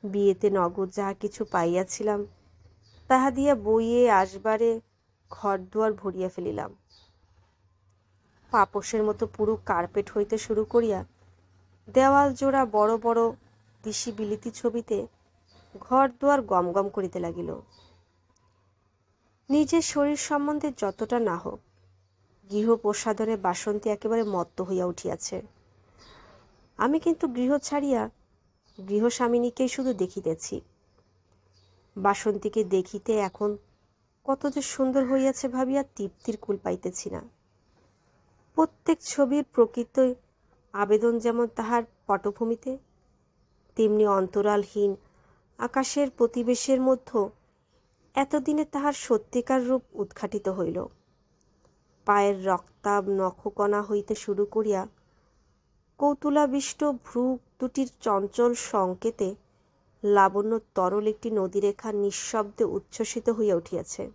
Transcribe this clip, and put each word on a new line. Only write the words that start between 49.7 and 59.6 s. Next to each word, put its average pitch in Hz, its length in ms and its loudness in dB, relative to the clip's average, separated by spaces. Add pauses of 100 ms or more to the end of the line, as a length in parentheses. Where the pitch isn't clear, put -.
উদ্ঘাটিত 202 560 -6
হইল। 180 360 -4 (1200)
পায়ের 202 400 2
রক্তাভ 196 600 -2
নখকণা 202 760 -2
হইতে 208 340 -2
শুরু 202 300 -2
করিয়া 208 420 -2 (1120)
কৌতুলাবিষ্ট 285 840 2
ভ্রু 254 560 -2 (200)
দুটির 254 300 -4 (120)
চঞ্চল 214 520 2
সংকেতে 196 840 -2 (680)